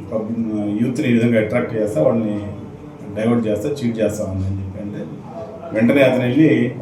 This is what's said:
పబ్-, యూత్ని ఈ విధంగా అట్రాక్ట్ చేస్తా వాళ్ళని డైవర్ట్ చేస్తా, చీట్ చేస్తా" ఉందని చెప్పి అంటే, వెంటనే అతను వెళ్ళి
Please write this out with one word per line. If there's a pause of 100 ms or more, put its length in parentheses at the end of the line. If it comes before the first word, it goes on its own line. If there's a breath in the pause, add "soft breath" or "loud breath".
(140)
పబ్-,
యూత్ని
ఈ
విధంగా
అట్రాక్ట్
చేస్తా
వాళ్ళని (760)
డైవర్ట్
చేస్తా,
చీట్
చేస్తా"
ఉందని
చెప్పి
అంటే, (760)
వెంటనే
అతను
వెళ్ళి